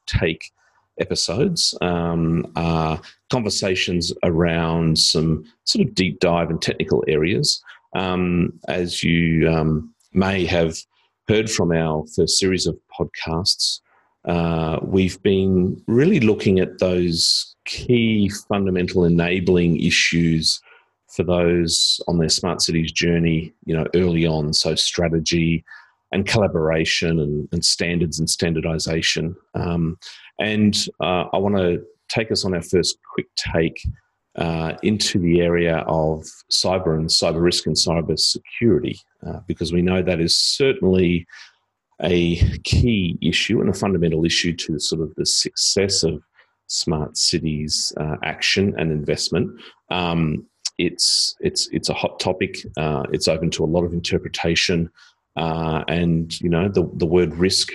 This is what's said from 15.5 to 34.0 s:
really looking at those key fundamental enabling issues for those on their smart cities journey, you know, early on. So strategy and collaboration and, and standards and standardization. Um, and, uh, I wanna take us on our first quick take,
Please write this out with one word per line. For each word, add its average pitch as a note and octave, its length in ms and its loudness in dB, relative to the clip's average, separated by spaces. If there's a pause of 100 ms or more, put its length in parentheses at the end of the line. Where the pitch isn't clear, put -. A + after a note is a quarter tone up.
really C#3+ 340 4
looking G#2 400 4
at - 200 -2
those F2 840 0
key A2 640 2 (160)
fundamental F#2 600 2
enabling F2 760 4
issues E2 800 2 (480)
for - 140 -4
those F2 760 2 (100)
on E2+ 100 2
their D#2+ 100 2
smart E2+ 320 -2
cities D#2+ 320 0
journey, E2 640 0 (100)
you E2 100 -4
know, D#2+ 200 -2
early E2+ 320 2
on. D#2 260 0
So D#2+ 220 0
strategy E2 920 0 (480)
and G2 140 -2
collaboration E2 920 0
and, D2 340 -2
and F2 120 -2
standards E2+ 540 -2
and D#2+ 100 -2
standardization. D#2+ 1080 -2 (200)
Um, E2+ 420 -2 (420)
and, G#2+ 380 2 (240)
uh, F2 320 0
I F#2 60 0
wanna F#2+ 400 2 (320)
take A2+ 220 -2
us G2 120 -2
on F#2 100 -2
our F2 60 -2
first - 380 0 (160)
quick - 200 -4
take, - 480 -2 (540)